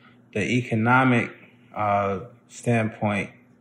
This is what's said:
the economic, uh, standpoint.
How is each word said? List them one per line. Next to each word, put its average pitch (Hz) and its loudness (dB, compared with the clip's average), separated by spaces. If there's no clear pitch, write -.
the 107 -2
economic, 120 2
uh, 101 0
standpoint. 110 -2